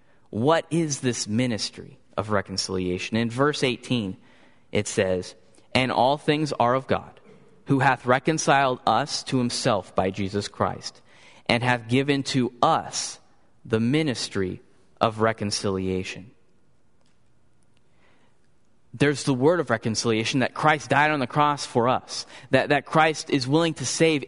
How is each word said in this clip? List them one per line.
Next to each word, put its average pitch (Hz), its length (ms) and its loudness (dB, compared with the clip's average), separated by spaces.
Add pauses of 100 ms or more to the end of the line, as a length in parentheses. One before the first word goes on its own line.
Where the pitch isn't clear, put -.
(320)
What 147 380 0
is 156 300 -2
this 123 260 -2
ministry 104 720 -4 (200)
of 104 140 -4
reconciliation? 95 840 -2
In 117 140 0
verse 139 340 0
eighteen, 120 540 -2 (560)
it 104 160 0
says, 92 440 -2 (400)
"And 127 200 2
all 135 240 2
things 151 420 0
are 120 140 2
of 135 140 -2
God, - 340 -4 (460)
who 139 120 2
hath 131 260 2
reconciled 139 800 2
us 113 380 0
to - 140 -2
himself 123 580 -2
by 92 140 0
Jesus 101 400 -4
Christ, - 500 -6 (460)
and 117 180 2
hath 123 240 0
given 139 340 2 (140)
to 127 160 2 (100)
us - 600 0 (420)
the 113 160 0
ministry 117 800 -2 (380)
of 110 220 0
reconciliation." 95 1080 -2 (2750)
There's 143 280 2
the 143 80 2
word 147 260 4
of 139 100 -4
reconciliation, 113 680 0
that 123 140 0
Christ 156 360 2
died 147 220 4
on 151 80 -2
the 127 80 -2
cross 147 380 0
for 120 240 2
us, - 360 -4 (260)
that, 113 180 2
that 143 160 0
Christ 160 440 2
is 135 160 0
willing 156 300 2
to 131 100 -8
save 156 420 2